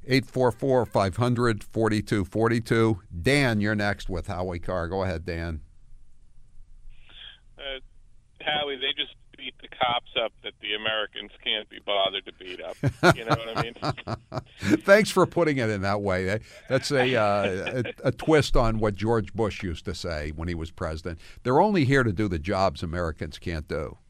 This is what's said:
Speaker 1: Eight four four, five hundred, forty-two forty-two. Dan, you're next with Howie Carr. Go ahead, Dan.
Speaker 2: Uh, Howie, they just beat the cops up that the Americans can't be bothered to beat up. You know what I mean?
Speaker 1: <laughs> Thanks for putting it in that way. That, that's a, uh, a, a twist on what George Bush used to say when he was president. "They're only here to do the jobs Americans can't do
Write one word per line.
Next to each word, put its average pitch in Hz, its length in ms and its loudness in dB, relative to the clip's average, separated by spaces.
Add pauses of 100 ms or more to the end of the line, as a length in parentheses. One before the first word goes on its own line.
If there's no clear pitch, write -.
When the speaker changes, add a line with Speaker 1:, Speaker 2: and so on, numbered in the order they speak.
Speaker 1:
Eight 127 200 2
four 127 260 2
four, 127 340 2
five 98 300 2
hundred, 120 480 2
forty-two 107 640 0
forty-two. 113 760 2 (180)
Dan, 127 400 4
you're 107 120 2
next 101 360 -2
with 85 180 -4
Howie 90 320 -4
Carr. 85 300 -4
Go 95 140 -2
ahead, 85 200 -4
Dan. 82 380 -6 (2000)
Speaker 2:
Uh, 135 220 -10 (600)
Howie, 147 340 -2
they 135 160 -4 (100)
just 135 140 -10 (220)
beat 131 240 -12
the 120 80 -20
cops 123 420 -2 (100)
up 110 120 -2 (100)
that 107 160 -8
the 104 140 -6
Americans 107 580 -4 (100)
can't 110 280 -4
be 101 160 -18
bothered 98 400 0
to - 80 -16
beat 92 260 -14
up. 82 160 -10 (400)
You 120 80 -10
know 113 140 0
what 113 200 -8
I 120 40 -2
mean? - 1160 -4
Speaker 1:
<laughs> - 20 -8
Thanks 202 280 8
for - 160 4
putting 156 340 0
it 113 100 0
in 101 140 0
that 101 180 0
way. 95 240 0
That, 104 160 0 (260)
that's 131 240 0
a, 127 240 2
uh, 101 680 0 (200)
a, - 60 2
a - 20 -2
twist 151 460 4
on 113 220 4
what 107 160 2
George 110 380 0
Bush 101 300 -2
used 85 220 -6
to 85 100 -6
say 78 400 -6
when 82 140 -4
he 87 60 -2
was 80 160 -8
president. 80 480 -6 (240)
"They're 131 180 4
only 196 240 4
here 135 180 4
to 113 80 2
do 107 160 0
the 87 120 -2
jobs 95 440 0
Americans 82 560 -4
can't 80 300 -6
do 76 280 -6 (120)